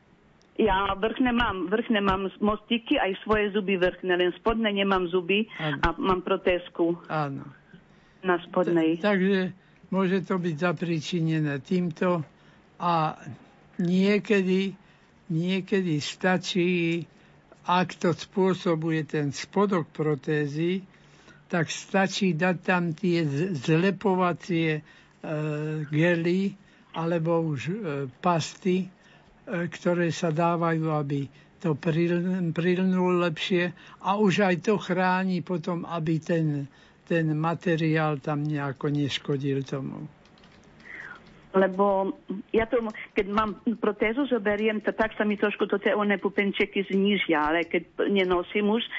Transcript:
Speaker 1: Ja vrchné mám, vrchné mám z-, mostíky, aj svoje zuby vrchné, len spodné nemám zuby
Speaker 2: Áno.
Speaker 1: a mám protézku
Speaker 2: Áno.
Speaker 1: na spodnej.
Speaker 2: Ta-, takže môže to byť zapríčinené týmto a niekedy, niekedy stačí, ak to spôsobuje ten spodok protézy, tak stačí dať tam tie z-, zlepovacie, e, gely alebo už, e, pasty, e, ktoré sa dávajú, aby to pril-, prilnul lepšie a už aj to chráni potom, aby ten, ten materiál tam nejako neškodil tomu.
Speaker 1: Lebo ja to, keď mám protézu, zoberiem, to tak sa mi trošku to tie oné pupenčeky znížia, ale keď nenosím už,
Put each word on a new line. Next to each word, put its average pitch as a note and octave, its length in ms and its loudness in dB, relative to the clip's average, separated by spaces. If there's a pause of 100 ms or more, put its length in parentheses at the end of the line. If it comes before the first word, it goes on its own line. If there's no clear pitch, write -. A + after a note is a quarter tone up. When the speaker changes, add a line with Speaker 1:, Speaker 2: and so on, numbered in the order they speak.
(540)
Speaker 1:
Ja G3 400 2
vrchné A3 380 0
mám, G#3 360 0
vrchné G#3+ 320 0
mám G3 280 0
z-, - 120 -10
mostíky, A3 560 0
aj F#3+ 260 0
svoje G#3 300 0
zuby G3 240 0
vrchné, F3+ 380 0
len F3+ 200 2
spodné A3+ 360 -2
nemám G3 360 2
zuby F#3 500 0
Speaker 2:
Áno. D#3 240 -4
Speaker 1:
a E3+ 160 0
mám F#3 260 0
protézku F3 760 0 (100)
Speaker 2:
Áno. C#3+ 380 -4 (760)
Speaker 1:
na F#3 220 2
spodnej. E3+ 540 2
Speaker 2:
Ta-, G3+ 160 0
takže F#3+ 400 2 (360)
môže F#3+ 340 0
to F#3+ 140 -4
byť F3 200 -2
zapríčinené D#3+ 1040 -2
týmto F3 600 0 (560)
a E3 380 0 (600)
niekedy, F#3+ 960 2 (540)
niekedy F3+ 720 0
stačí, F3 1040 0 (580)
ak F3+ 340 0
to - 160 2
spôsobuje E3 920 0
ten D3 260 -2
spodok F#3+ 580 0
protézy, D3+ 920 -2 (640)
tak E3 220 0
stačí F3+ 680 0
dať F3 260 0
tam F3+ 320 0
tie E3+ 320 0
z-, D#3 320 -2
zlepovacie, F3 1200 2
e, D3+ 60 -6 (1040)
gely F3 680 2 (380)
alebo E3 540 0
už, D3 160 -2
e, C#3+ 120 -4 (360)
pasty, F3+ 720 0
e, F3+ 60 -6 (800)
ktoré F3 420 0
sa E3 200 -2
dávajú, E3 600 0
aby C#3+ 380 -2 (300)
to D#3+ 160 0
pril-, E3+ 460 0 (300)
prilnul F3+ 720 2
lepšie F3 480 0 (300)
a F#3+ 160 0
už G#3 280 4
aj F#3 200 4
to G#3+ 120 2
chráni F#3 640 0
potom, F3 440 -4
aby E3 320 -2
ten, D#3 480 0 (380)
ten E3 280 0
materiál D#3+ 840 0
tam D3 240 -4
nejako D3 480 -4
neškodil C#3+ 720 -2
tomu. C#3+ 460 -8 (1400)
Speaker 1:
Lebo F#3+ 640 4 (340)
ja A3+ 140 2
to, A#3 160 0 (320)
keď G#3 160 0
mám G#3+ 220 0 (260)
protézu, A3 480 0
zoberiem, G#3+ 560 0
to G3+ 120 -2
tak G#3+ 220 -2
sa - 100 -4
mi G#3 120 0
trošku G3+ 320 0
to G#3 80 0
tie G3+ 160 0
oné G#3 240 2
pupenčeky G3 720 -2
znížia, F#3+ 560 2
ale E3 200 2
keď E3+ 200 -2 (240)
nenosím F#3+ 640 2
už, A#3+ 120 0 (160)